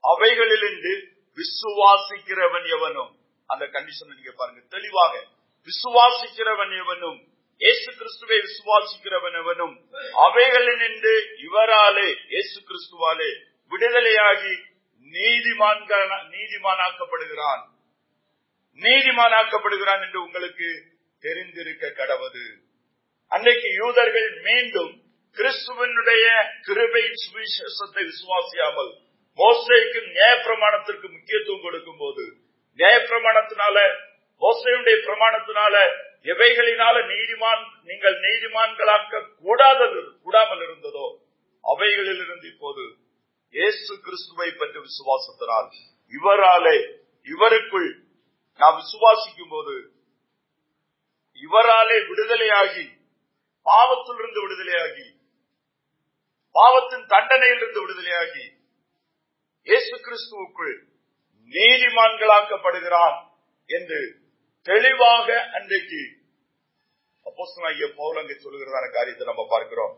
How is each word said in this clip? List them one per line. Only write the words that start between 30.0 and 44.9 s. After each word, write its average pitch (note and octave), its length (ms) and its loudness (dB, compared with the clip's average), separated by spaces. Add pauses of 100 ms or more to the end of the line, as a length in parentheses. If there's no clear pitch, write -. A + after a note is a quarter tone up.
நியாயப்பிரமாணத்திற்கு G#3 1040 0
முக்கியத்துவம் G3+ 520 -6
கொடுக்கும் E3 360 -14
போது, C3+ 220 -10 (540)
நியாயப்பிரமாணத்தினால, A3 1000 2 (640)
மோசேயுடைய A#3 540 2 (100)
பிரமாணத்தினால G#3+ 680 0 (520)
எவைகளினால A#3 680 2 (160)
நீதிமான், A3 520 -4 (200)
நீங்கள் F#3+ 320 0 (100)
நீதிமான்களாக்க A3 960 -2 (140)
கூடாதது, B3 640 4 (200)
கூடாமல் F#3+ 420 0
இருந்ததோ D3+ 420 -14 (580)
அவைகளிலிருந்து F3+ 880 -4
இப்போது C#3 320 -14 (680)
இயேசு G3+ 380 -4 (100)
கிறிஸ்துவை F3 500 -12
பற்றி D3+ 280 -12
விசுவாசத்தினால் C3 880 -6 (440)